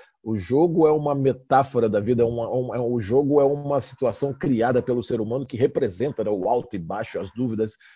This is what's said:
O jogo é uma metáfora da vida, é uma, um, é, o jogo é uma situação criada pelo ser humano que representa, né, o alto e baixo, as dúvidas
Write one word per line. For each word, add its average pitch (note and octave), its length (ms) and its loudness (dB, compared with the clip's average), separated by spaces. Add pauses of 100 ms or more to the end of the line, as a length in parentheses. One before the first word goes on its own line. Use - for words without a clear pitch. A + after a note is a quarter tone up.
(220)
O A2 140 -4
jogo D#3 500 2
é D3+ 60 4
uma D3 240 0
metáfora C3 720 2
da G#2 140 0
vida, A#2 220 2
é - 20 6
uma, A#2 280 -2
um, B2 220 -2
é, B2 40 -2
o A#2+ 200 -2
jogo C3+ 400 2
é C#3 60 6
uma C#3+ 340 0
situação C3 540 -4
criada B2 480 0
pelo B2 200 -2
ser A2+ 200 -4
humano A#2+ 240 -4
que - 100 -10
representa, A#2+ 680 -2
né, G#2+ 40 -2
o G2+ 200 0
alto A#2+ 260 -2
e F#2+ 40 -6
baixo, F#2+ 420 -8
as F#2+ 100 -10
dúvidas A2 460 -4 (180)